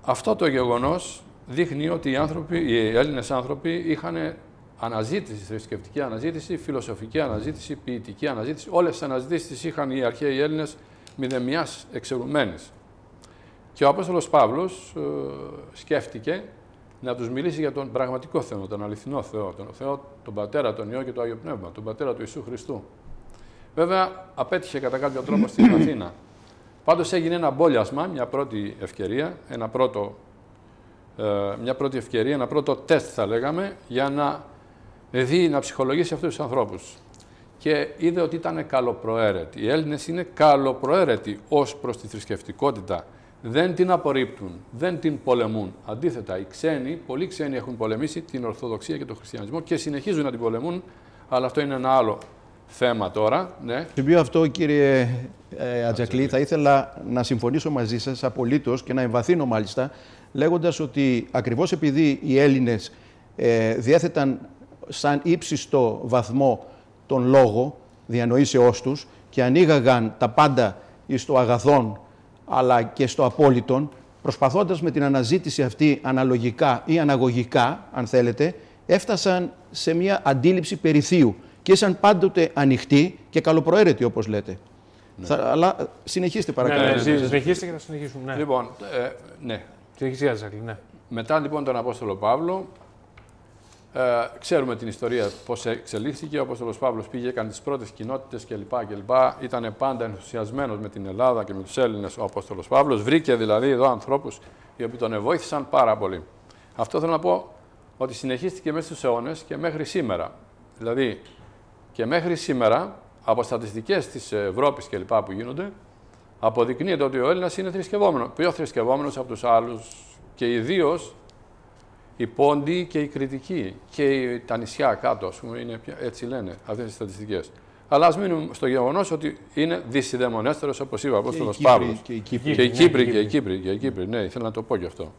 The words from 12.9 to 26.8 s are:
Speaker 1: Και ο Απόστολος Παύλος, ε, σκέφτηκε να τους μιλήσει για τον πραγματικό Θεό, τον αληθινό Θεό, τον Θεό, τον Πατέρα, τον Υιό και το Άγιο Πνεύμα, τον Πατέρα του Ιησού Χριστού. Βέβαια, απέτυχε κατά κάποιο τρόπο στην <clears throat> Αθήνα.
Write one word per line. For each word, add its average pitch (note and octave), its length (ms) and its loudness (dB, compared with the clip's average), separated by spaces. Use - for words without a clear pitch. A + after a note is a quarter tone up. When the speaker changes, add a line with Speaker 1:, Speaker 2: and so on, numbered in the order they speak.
Speaker 1:
Και C#3+ 120 2
ο - 20 8
Απόστολος F3 420 0
Παύλος, D3 680 2
ε, D#3 40 -6
σκέφτηκε C#3+ 680 -4
να B2 140 -4
τους A#2+ 140 -6
μιλήσει D3+ 300 -4
για D3 120 -2
τον C3+ 200 -8
πραγματικό B2+ 500 -4
Θεό, G2 260 -10
τον G#2 160 -8
αληθινό G#2+ 380 -8
Θεό, G2+ 360 -8
τον G2 100 -16
Θεό, C#3 260 -8
τον A2 100 -14
Πατέρα, G#2+ 400 -2
τον A2 180 -10
Υιό C3 120 -8
και B2+ 80 -10
το B2 100 -8
Άγιο A#2 220 -6
Πνεύμα, G#2+ 280 -10
τον G#2+ 120 -16
Πατέρα A#2 300 -6
του - 80 -8
Ιησού D3+ 260 -12
Χριστού. A#2+ 360 -12
Βέβαια, F#3 500 0
απέτυχε D3 440 -4
κατά C3 180 -2
κάποιο C3 240 -2
τρόπο G3 260 2
στην G#3+ 260 6
<clears throat> D#3+ 60 4
Αθήνα. A#2 340 -2